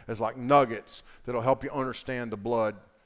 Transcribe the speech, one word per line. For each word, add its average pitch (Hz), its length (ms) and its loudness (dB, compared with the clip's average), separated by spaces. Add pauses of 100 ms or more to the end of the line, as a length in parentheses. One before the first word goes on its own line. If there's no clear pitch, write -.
as 113 100 -6
like 113 200 -2
nuggets 123 640 2 (220)
that'll 123 180 -2
help 131 200 4
you 143 80 -8
understand 127 640 -6
the 104 60 -6
blood, 110 380 0 (300)